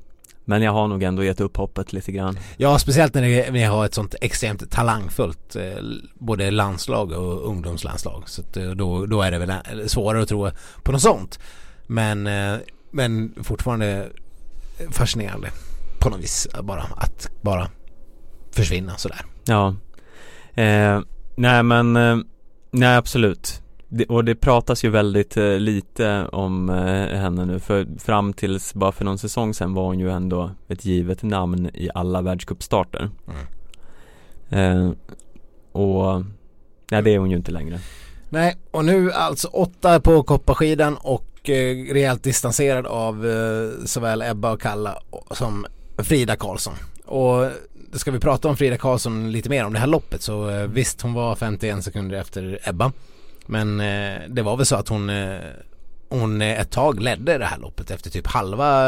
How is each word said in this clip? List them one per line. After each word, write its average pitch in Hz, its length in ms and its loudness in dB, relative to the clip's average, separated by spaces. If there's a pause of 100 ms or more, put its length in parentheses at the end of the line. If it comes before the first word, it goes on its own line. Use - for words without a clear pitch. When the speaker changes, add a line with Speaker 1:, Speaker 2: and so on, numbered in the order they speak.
(480)
Speaker 1:
Men 104 140 4
jag 107 100 4
har 107 160 2
nog 98 140 0
ändå 92 220 2
gett 95 160 0
upp 98 160 -2
hoppet 95 360 -4
lite 95 200 -6
grann. 95 260 -4 (180)
Speaker 2:
Ja, 139 220 4
speciellt 143 360 4
när 135 80 2
ni, 123 140 4
när 127 140 2
ni 123 140 2
har 107 220 2
ett 104 80 -6
sånt 104 260 -4
extremt 107 500 -4
talangfullt, 113 840 -2
eh, 95 200 -6 (380)
både 101 360 -2
landslag 101 640 0
och 90 360 -4
ungdomslandslag. 87 800 -6
Så - 140 -10
att, - 140 -8
eh, 92 140 -4
då, 92 360 0
då 104 160 2
är 95 80 2
det 87 80 0
väl, 87 120 -2
eh, 92 60 -2 (300)
svårare 110 360 2
att 104 60 0
tro 101 220 0 (320)
på - 100 2
något 135 100 4
sånt. 165 360 4 (480)
Men, 107 400 0
eh, 101 300 -2 (340)
men 113 520 -2
fortfarande 104 640 -2 (800)
fascinerande 98 600 0 (500)
på - 100 4
något 95 100 -4
vis, - 340 -2
eh, - 80 -4
bara 95 200 -6 (140)
att - 340 0 (120)
bara 90 260 0 (800)
försvinna 90 460 0
sådär. - 240 -6 (240)
Speaker 1:
Ja. 101 300 4 (880)
Eh, 104 380 6 (360)
nej, 123 260 6
men, 117 340 6
eh, 117 200 6 (540)
nej, 123 260 6
absolut. - 640 2 (260)
Det, 113 160 0
och 117 200 4
det 117 100 2
pratas 120 500 4
ju 117 60 4
väldigt, 104 460 4
eh, 104 220 4
lite 104 760 0
om, 92 380 0
eh, 92 480 0
henne 90 260 0
nu. 90 160 -2
För 98 260 0 (120)
fram 101 340 0
tills 95 420 -4
bara 98 180 2
för - 120 -6
någon 98 140 -2
säsong 107 360 -2
sedan 92 200 -2
var 92 100 0
hon 92 140 0
ju 92 120 0
ändå 90 400 -2 (180)
ett 98 160 -8
givet 90 380 0
namn 90 520 0
i 87 200 -6
alla 90 280 -2
världscupstarter. 92 880 -2 (180)
Speaker 2:
Mm. 69 180 -10 (1040)
Speaker 1:
Eh, 92 440 4 (800)
och 95 520 2 (640)
nej, 107 120 2
det 107 120 6
är 101 40 4
hon 95 120 2
ju 92 60 2
inte 87 160 -4
längre. 82 280 -6 (480)
Speaker 2:
Nej, 170 280 0 (140)
och 156 140 0
nu 185 280 4
alltså 160 360 -2
åtta 175 520 4
på 160 220 8
kopparskidan 147 720 2
och, - 540 -4
eh, 131 420 0
rejält 135 300 2
distanserad 131 640 2
av, 113 440 -2
eh, 113 560 -2
såväl 113 360 -2
Ebba 113 300 -2
och 107 80 -4
Kalla 104 380 -4 (320)
som 110 360 -2 (320)
Frida 113 380 2
Karlsson. 95 380 -6 (300)
Och 127 460 2 (420)
ska - 180 -4
vi 127 100 -2
prata 143 280 4
om 147 80 2
Frida 127 200 2
Karlsson 113 560 0
lite 113 160 -4
mer 127 160 0
om 104 80 -4
det 107 60 0
här 120 80 2
loppet - 360 0
så, 107 280 -4
eh, 101 160 -2
visst, 120 340 -2
hon 120 140 -4
var 117 220 0
femtioen 104 460 -4
sekunder 98 340 -6
efter 95 480 -8
Ebba. 107 280 0 (540)
Men, 107 340 0
eh, 101 480 -4
det 120 140 -2
var 107 140 0
väl 131 100 2
så 131 100 2
att 104 120 -4
hon, 104 220 -2
eh, 98 280 -4 (680)
hon, 110 340 0
eh, 110 180 0
ett 98 100 -2
tag 131 320 2
ledde 127 360 0
det 117 60 -2
här 85 140 -4
loppet - 320 -10
efter 92 200 -8
typ 87 160 -4
halva, 131 600 2